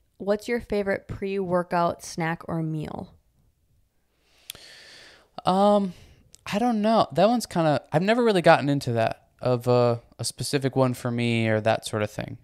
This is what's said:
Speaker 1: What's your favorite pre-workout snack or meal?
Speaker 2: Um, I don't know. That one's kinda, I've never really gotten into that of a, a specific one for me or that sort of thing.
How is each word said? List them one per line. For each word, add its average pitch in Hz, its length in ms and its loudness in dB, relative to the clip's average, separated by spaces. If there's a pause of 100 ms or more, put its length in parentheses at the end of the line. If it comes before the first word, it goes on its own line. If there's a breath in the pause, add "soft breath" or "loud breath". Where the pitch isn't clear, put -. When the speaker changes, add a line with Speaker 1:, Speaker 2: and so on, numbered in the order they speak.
(180)
Speaker 1:
What's 208 320 -2
your 240 100 -2
favorite 202 480 -4
pre-workout 180 960 -2
snack 170 460 -6
or 165 120 -4
meal? 156 520 -8 (2250 loud breath)
Speaker 2:
Um, 202 480 2 (520 soft breath)
I 202 140 -4
don't 233 220 0
know. 220 300 2
That 170 160 4
one's 240 180 0
kinda, 156 360 0 (100)
I've 156 100 2
never 233 220 2
really 202 180 4
gotten 143 280 6
into 135 240 -2
that - 340 -2 (140)
of 123 260 -2
a, 123 340 2 (160)
a 120 80 -8
specific 131 500 -4
one 127 180 2
for 123 180 -6
me 117 360 0
or 110 140 2
that 110 240 0
sort 107 180 -4
of 104 80 -4
thing. 113 320 -10